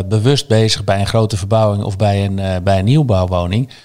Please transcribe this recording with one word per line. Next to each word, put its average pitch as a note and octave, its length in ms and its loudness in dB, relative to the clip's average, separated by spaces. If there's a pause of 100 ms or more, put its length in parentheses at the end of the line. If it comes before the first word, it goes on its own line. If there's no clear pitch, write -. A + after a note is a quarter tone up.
bewust A2 400 0
bezig A2 360 2
bij G2 160 0
een G2 60 -2
grote A2 300 0
verbouwing G2+ 480 0
of F#2+ 120 -6
bij G2+ 280 0
een, G2 140 -2
eh, F#2+ 260 -4
bij G2 140 2
een F#2 60 0
nieuwbouwwoning. G2+ 840 0 (160)